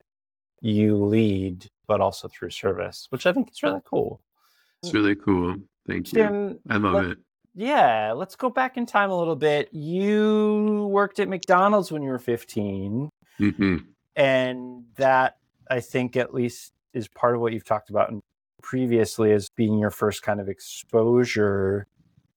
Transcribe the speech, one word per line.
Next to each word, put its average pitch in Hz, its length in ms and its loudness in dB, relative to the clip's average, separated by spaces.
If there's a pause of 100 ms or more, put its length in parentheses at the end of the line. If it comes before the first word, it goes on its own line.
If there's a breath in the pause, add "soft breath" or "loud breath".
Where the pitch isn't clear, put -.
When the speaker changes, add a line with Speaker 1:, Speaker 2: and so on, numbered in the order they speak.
(640)
Speaker 1:
you 107 320 2
lead, 101 720 0 (200)
but 101 140 0
also 98 260 -2
through 90 240 -12
service, 95 580 -6
which 131 160 -6
I 180 80 4
think 262 160 -2
is - 140 -12
really 285 200 -2
cool. - 380 -4 (600)
Speaker 2:
It's 170 100 -8
really 104 220 2
cool. 92 400 0 (320)
Thank 92 260 -6
you. 226 60 2
Speaker 1:
Tim, 202 400 0 (100)
Speaker 2:
I 113 80 0
love 101 160 2
Speaker 1:
let-, 95 120 2
Speaker 2:
it. 90 120 -6 (380)
Speaker 1:
yeah, 143 600 2
let's 180 200 -10
go 254 160 -4
back 254 260 -4
in 240 80 -2
time 202 240 0
a 185 80 -2
little 165 180 0
bit. 147 380 0
You 208 1160 0
worked 202 280 0
at 196 80 0
McDonald's 190 640 2
when 151 120 -6
you 135 60 -4
were 127 100 -4
fifteen. 107 880 -4 (300 soft breath)
Speaker 2:
Mm-hmm. 98 380 2 (380)
Speaker 1:
And 127 680 0 (140)
that, 131 400 4 (300)
I 127 120 -2
think, 123 360 -4
at 123 160 0
least 123 420 -6 (200)
is 113 140 -6
part - 260 0
of 117 80 -2
what 117 120 -2
you've 110 120 -10
talked - 240 -4
about 104 220 0
in, 104 100 -10 (400)
previously 117 720 0
as 101 240 2
being 107 240 0
your 104 100 0
first - 320 -4
kind 104 180 -2
of 98 80 -8
exposure 104 1400 0 (500)